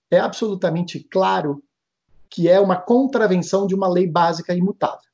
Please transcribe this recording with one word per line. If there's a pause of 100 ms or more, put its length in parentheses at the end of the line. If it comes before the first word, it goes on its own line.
(120)
é
absolutamente
claro (680)
que
é
uma
contravenção
de
uma
lei
básica
imutável.